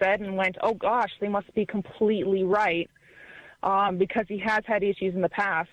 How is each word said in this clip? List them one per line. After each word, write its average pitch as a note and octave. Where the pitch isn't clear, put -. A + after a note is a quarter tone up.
said G3
and G3
went, F#3+
"Oh, A3+
gosh, G#3+
they G#3
must G3+
be G#3+
completely G3
right," F3+
um, G3
because G3
he G#3
has G#3+
had G#3
issues G3
in F#3
the E3+
past. F#3